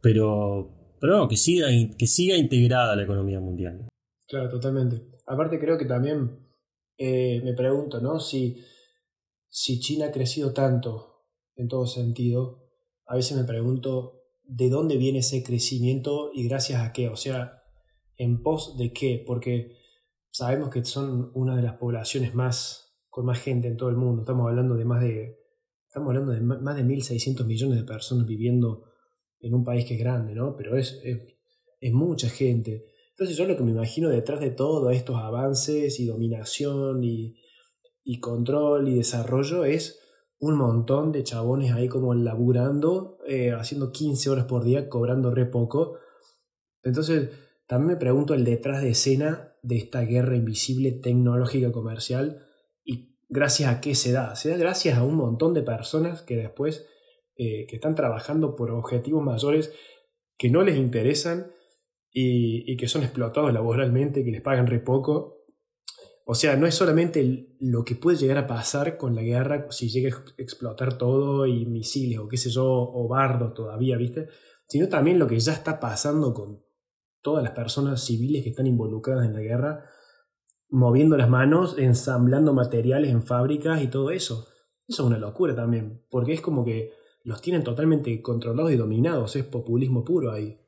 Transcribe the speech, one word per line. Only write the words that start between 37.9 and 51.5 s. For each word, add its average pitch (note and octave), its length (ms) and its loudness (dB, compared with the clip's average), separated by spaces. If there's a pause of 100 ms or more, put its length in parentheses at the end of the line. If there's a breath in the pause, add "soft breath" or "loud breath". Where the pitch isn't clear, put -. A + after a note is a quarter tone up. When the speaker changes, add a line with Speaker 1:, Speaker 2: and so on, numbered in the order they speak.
Speaker 2:
y B2 160 -6
control C#3 680 0
y C3 60 2
desarrollo B2+ 720 0
es - 340 -2 (420 soft breath)
un D3+ 160 2
montón C3 540 2
de C#3+ 140 -2
chabones B2 480 0
ahí B2 160 0
como B2+ 260 0
laburando, B2+ 1120 0
eh, B2+ 240 0
haciendo B2 400 -6
quince C#3 400 -2
horas B2+ 140 2
por B2 200 -2
día, C#3 240 2
cobrando B2 440 0
re B2 140 2
poco. A#2+ 520 -2 (840 loud breath)
Entonces D3 460 0 (360 loud breath)
también D3 280 2
me - 20 -6
pregunto C#3+ 380 2
el B2+ 100 2
detrás C3+ 380 0
de C3 80 0
escena C#3 720 0
de A#2+ 140 -2
esta A#2+ 260 -4
guerra B2 340 2
invisible B2 560 0
tecnológica B2 800 2